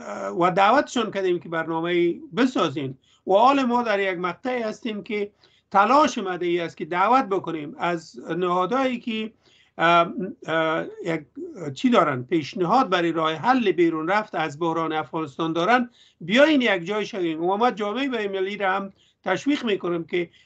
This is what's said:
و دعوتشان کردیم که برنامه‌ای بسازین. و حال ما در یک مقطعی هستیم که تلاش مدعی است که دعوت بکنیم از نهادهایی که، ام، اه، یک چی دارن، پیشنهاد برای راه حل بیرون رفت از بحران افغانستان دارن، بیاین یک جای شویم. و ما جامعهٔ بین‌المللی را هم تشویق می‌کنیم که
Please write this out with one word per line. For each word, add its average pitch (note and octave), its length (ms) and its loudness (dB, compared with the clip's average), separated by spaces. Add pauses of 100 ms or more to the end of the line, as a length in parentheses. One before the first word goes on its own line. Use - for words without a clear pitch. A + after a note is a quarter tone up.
(400)
و F3 120 4
دعوتشان A3 600 2
کردیم F#3 280 0
که E3 100 -14
برنامه‌ای E3 720 0 (160)
بسازین. D#3+ 600 0 (300)
و F#3 60 2
حال C4 300 6
ما A#3+ 200 0
در G#3 160 0
یک F#3 200 -2
مقطعی G#3 420 -4
هستیم G#3+ 420 -6
که G#3 280 -6 (400)
تلاش B3 460 4
مدعی F3 420 -2
است E3 180 -8
که F3 80 -10
دعوت G3+ 400 2
بکنیم E3 520 -6
از F3 420 -4
نهادهایی F#3 800 -2
که، A3 340 -6 (440)
ام، E3+ 580 2 (120)
اه، D#3+ 380 0 (200)
یک E3 160 -2 (520)
چی - 160 0
دارن، D3+ 340 4
پیشنهاد F3+ 640 0
برای E3+ 220 0
راه D#3+ 220 -2
حل G#3 380 2
بیرون D#3+ 360 2
رفت G#3+ 280 -2
از D#3 240 -4
بحران D#3+ 340 -2
افغانستان D#3+ 600 -4
دارن، A3+ 360 2 (320)
بیاین C4 400 4
یک G3 240 2
جای G#3 200 -2
شویم. E3+ 380 -4
و F#3+ 140 0
ما A#3+ 140 2
جامعهٔ G#3+ 380 -4
بین‌المللی G3+ 480 -4
را G3 140 0
هم G3 220 -4 (300)
تشویق B3+ 420 -2
می‌کنیم F3 380 -2
که E3+ 260 -4 (160)